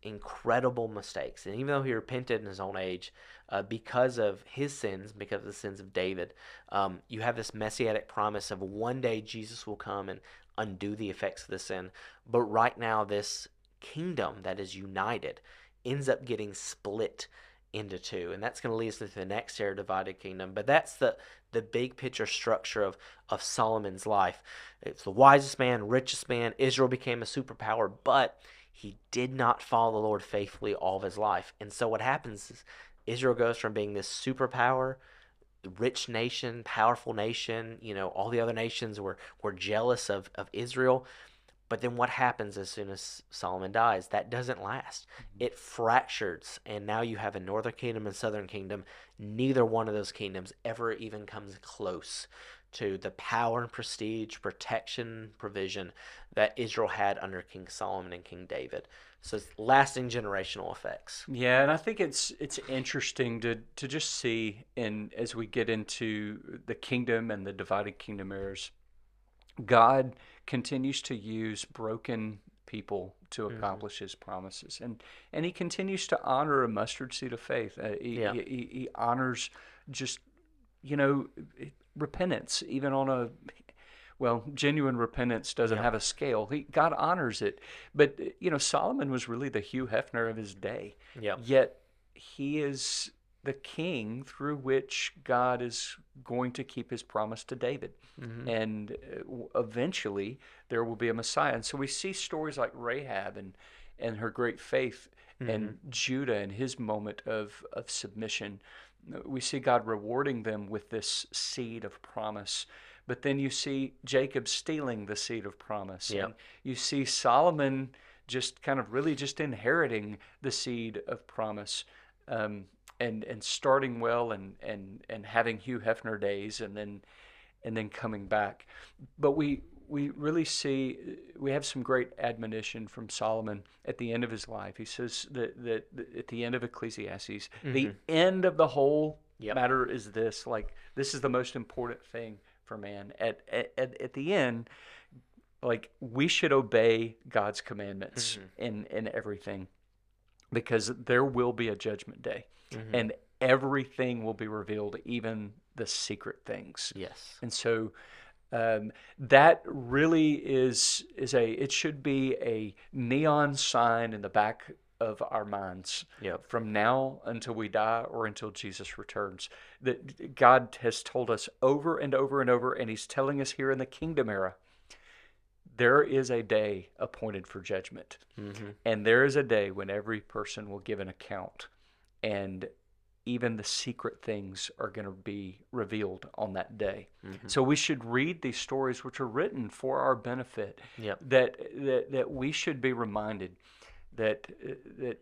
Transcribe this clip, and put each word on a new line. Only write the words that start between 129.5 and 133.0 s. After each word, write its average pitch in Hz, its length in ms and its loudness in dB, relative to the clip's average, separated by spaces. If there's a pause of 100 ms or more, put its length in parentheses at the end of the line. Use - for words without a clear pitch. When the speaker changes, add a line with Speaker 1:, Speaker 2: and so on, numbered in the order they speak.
Speaker 2:
we 143 220 -2
really 156 340 0
see, 135 520 -2 (400)
we 139 140 0
have 143 140 0
some - 160 -6
great 123 360 2
admonition 110 720 -4
from 113 220 -12